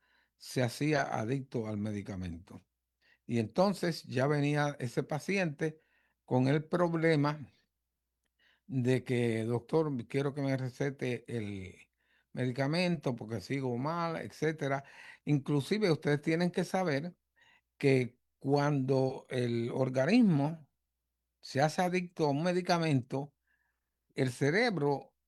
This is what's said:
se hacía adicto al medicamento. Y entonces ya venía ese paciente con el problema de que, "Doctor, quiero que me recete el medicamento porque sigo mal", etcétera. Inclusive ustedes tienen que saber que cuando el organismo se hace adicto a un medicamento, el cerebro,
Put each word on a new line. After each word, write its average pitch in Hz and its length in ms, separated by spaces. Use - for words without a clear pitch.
se - 240
hacía 143 400
adicto 127 640
al 107 100
medicamento. 98 840
Y 120 120
entonces 175 680
ya 127 220
venía 147 520
ese 135 240
paciente 156 800
con 131 240
el 151 160
problema 165 720
de 127 380
que, 117 400
"Doctor, 147 480
quiero 139 260
que 147 100
me 135 140
recete 131 720
el 101 460
medicamento 143 840
porque 113 260
sigo 131 360
mal", 165 400
etcétera. 147 680
Inclusive 147 640
ustedes 147 320
tienen 170 280
que 175 140
saber 175 500
que 131 380
cuando 135 920
el 120 400
organismo 143 960
se - 200
hace 156 220
adicto 180 440
a 147 40
un 139 120
medicamento, 165 920
el 131 180
cerebro, 147 800